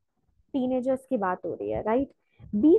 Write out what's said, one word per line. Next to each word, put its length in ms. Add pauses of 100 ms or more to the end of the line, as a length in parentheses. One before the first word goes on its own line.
(540)
टीनेजर्स 560
की 80
बात 280
हो 80
रही 160
है, 140
राइट? 280 (440)
Be 240